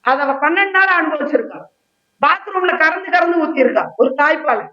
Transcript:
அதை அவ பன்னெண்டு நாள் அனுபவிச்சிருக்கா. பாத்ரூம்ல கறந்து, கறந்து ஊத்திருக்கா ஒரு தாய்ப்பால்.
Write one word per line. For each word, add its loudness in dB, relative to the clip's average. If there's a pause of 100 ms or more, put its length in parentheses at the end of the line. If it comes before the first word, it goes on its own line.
அதை 2
அவ -2
பன்னெண்டு 0
நாள் 2
அனுபவிச்சிருக்கா. -2 (600)
பாத்ரூம்ல 0
கறந்து, 0
கறந்து 2
ஊத்திருக்கா 2 (140)
ஒரு 2
தாய்ப்பால். 0